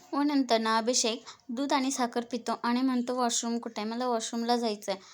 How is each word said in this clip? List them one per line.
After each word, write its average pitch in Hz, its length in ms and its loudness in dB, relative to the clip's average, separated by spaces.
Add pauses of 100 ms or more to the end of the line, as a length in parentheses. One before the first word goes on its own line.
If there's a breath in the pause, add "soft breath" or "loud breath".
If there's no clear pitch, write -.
(140)
व 285 100 0
नंतर 269 340 4
ना 220 200 2
अभिषेक 233 520 0 (200 loud breath)
दूध 262 240 -2
आणि 269 180 2
साखर 240 400 -2
पितो 233 320 -4
आणि 240 180 2
म्हणतो, 247 340 0
"वॉशरूम 240 420 0
कुठे 233 240 -6
आहे? 214 80 -4
मला 240 180 -2
वॉशरूमला 233 500 0
जायचं 208 340 -2
आहे." 190 100 -4 (120 loud breath)